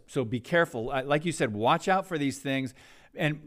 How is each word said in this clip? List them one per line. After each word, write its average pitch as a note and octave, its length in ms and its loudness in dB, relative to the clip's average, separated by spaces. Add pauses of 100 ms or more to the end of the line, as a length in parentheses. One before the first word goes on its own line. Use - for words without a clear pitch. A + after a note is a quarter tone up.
So C3 200 -2
be A2+ 160 -4
careful. C#3+ 500 0
Uh, C3+ 140 -2
like D3+ 180 2
you E3+ 80 0
said, B2+ 220 0
watch B2 340 2
out F#3+ 180 2
for F3+ 120 -6
these C#3 220 -2
things. C3+ 340 -4 (420)
And D3+ 320 -2